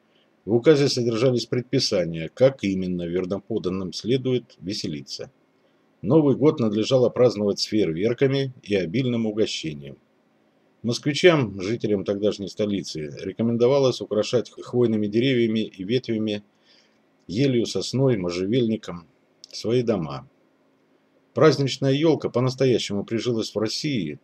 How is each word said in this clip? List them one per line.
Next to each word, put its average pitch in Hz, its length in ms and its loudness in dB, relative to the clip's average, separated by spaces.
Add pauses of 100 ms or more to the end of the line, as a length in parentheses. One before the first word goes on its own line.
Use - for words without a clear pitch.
(460)
В 101 100 0
указе 139 340 4
содержались 120 560 0
предписания, 90 880 -2
как 135 300 2
именно 92 400 -2
верноподданным 92 880 -4
следует 127 680 -2
веселиться. 85 720 -10 (680)
Новый 139 340 4
год 151 240 2
надлежало 110 500 2
праздновать 101 500 2
с - 40 -4
фейерверками 117 880 0 (120)
и 101 120 -2
обильным 113 520 -2
угощением. 78 680 -4 (840)
Москвичам, 131 800 2
жителям 104 420 -2
тогдашней 98 460 -2
столицы, 80 720 -4
рекомендовалось 120 800 2
украшать 104 480 0
хвойными 110 560 0
деревьями 117 540 2
и 98 240 -6
ветвями, 110 600 -2 (840)
елью, 120 400 0
сосной, 123 500 0
можжевельником 92 880 -2 (440)
свои 120 320 -2
дома. 80 440 -4 (1080)
Праздничная 135 580 2
елка 151 360 2
по-настоящему 123 760 0
прижилась 113 500 -4
в - 20 -2
России 107 680 -4